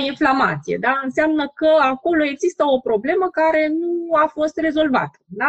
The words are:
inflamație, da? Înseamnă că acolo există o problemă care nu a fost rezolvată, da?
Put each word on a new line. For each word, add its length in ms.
inflamație, 760
da? 240
Înseamnă 500
că 140
acolo 440
există 420
o 120
problemă 540
care 360
nu 460
a 120
fost 320
rezolvată, 680
da? 220